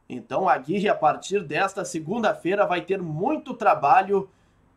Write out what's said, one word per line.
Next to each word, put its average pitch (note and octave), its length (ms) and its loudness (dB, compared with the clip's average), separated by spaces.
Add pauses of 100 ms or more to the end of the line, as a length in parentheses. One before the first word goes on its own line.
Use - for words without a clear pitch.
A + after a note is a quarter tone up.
Então, C3+ 400 -2
Aguirre, E3+ 400 0
a D#3+ 60 2
partir D#3+ 480 0
desta F3+ 420 -4
segunda-feira, F#3 800 0
vai F3 160 0
ter F#3+ 180 -4
muito F#3+ 540 -4
trabalho F#3+ 720 2 (500)